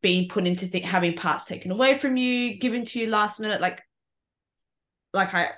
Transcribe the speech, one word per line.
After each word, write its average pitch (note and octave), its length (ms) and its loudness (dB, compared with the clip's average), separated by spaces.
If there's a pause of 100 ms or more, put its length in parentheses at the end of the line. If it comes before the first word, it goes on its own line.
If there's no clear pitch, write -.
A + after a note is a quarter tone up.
being F3+ 280 2
put F#3+ 180 0
into F3+ 180 -2
thi-, F3+ 140 -2
having F3 360 0
parts D#3+ 300 -2
taken - 260 -8
away C4 280 4
from C4 180 0
you, B3 400 0
given A#3 280 -2
to A#3+ 140 -6
you A3+ 80 -2
last G#3 320 0
minute. G#3+ 220 -2
Like, F3+ 200 -2 (1300)
like, F#3+ 200 0
I F3 240 0